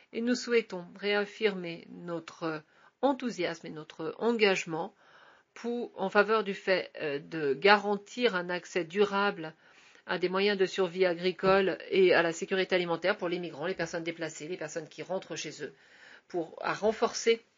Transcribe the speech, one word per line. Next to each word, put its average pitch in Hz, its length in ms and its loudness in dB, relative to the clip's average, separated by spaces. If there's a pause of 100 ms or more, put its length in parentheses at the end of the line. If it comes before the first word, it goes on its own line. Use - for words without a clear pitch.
(140)
et 226 80 -4
nous 240 140 2
souhaitons 226 500 -2 (100)
réaffirmer 196 960 -2
notre 170 720 -8 (380)
enthousiasme 180 680 -2
et 170 40 -12
notre 160 460 -10
engagement 196 760 0 (580)
pour, 240 460 -6
en 190 100 0
faveur 208 340 4
du 196 100 -4
fait, 185 380 0 (100)
euh, 147 180 -4
de 156 340 -2
garantir 202 840 2
un 180 140 -4
accès 180 340 -4
durable 196 720 0 (500)
à 180 140 -2
des 180 100 2
moyens 196 280 2
de 185 80 4
survie 185 400 0
agricole 185 720 2 (120)
et 180 240 6
à 147 80 8
la 170 120 2
sécurité 185 420 -2
alimentaire 175 420 0
pour 180 120 -4
les 175 100 -2
migrants, 156 260 -8
les 190 100 -4
personnes 170 280 -6
déplacées, 165 440 -8
les 180 100 -8
personnes 156 300 -8
qui - 140 -16
rentrent 170 340 -6
chez 147 280 -10
eux, 127 100 -12 (540)
pour, 165 340 -6
à 165 120 -2
renforcer, 214 680 0 (160)